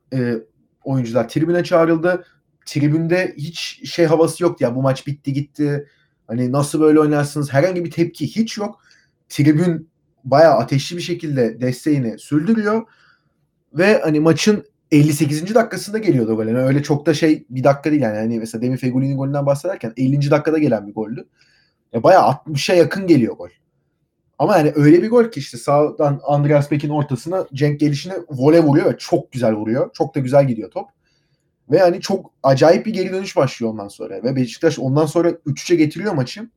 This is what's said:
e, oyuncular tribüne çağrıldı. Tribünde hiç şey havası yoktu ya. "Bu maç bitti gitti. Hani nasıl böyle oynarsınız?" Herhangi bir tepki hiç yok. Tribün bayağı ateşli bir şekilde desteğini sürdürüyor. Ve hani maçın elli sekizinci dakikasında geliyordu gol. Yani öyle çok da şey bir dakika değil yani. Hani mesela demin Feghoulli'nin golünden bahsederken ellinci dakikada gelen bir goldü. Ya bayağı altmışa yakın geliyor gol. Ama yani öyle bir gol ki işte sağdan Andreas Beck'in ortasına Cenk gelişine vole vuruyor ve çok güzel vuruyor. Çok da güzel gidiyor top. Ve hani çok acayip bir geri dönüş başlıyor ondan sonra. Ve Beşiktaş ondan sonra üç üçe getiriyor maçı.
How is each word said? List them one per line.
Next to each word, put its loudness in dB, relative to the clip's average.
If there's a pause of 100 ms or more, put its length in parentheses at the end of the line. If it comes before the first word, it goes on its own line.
(140)
e, -2 (500)
oyuncular -2
tribüne -2
çağrıldı. 0 (420)
Tribünde 0
hiç -12
şey 2
havası 2
yoktu -2
ya. -2
"Bu -4
maç -2
bitti -6
gitti. -4 (380)
Hani -2
nasıl -2
böyle 6
oynarsınız?" -2
Herhangi 0
bir -8
tepki -4
hiç -4
yok. -8 (480)
Tribün 0 (360)
bayağı 6
ateşli -2
bir -8
şekilde -4
desteğini -2
sürdürüyor. 0 (920)
Ve 2
hani 2
maçın 2 (260)
elli 6
sekizinci -4
dakikasında -2
geliyordu 0
gol. -4
Yani -2
öyle 0
çok -2
da 2
şey -2
bir -6
dakika 2
değil 0
yani. -2
Hani -4
mesela -8
demin -2
Feghoulli'nin -2
golünden -4
bahsederken -4
ellinci 0
dakikada 2
gelen 0
bir -16
goldü. -8 (640)
Ya -4
bayağı 6
altmışa -2
yakın 2
geliyor 4
gol. -16 (880)
Ama 2
yani 2
öyle 6
bir -4
gol 4
ki -6
işte -16
sağdan 0
Andreas 2
Beck'in -2
ortasına -4
Cenk -2
gelişine -2 (160)
vole 4
vuruyor 2
ve -6
çok -4
güzel 0
vuruyor. -4
Çok -4
da -2
güzel 4
gidiyor -6
top. -10 (840)
Ve 4
hani 2
çok -6 (100)
acayip 4
bir -4
geri -4
dönüş -6
başlıyor -2
ondan -12
sonra. -12
Ve -4
Beşiktaş -2
ondan 0
sonra 0 (160)
üç -6
üçe 0
getiriyor -2
maçı. -6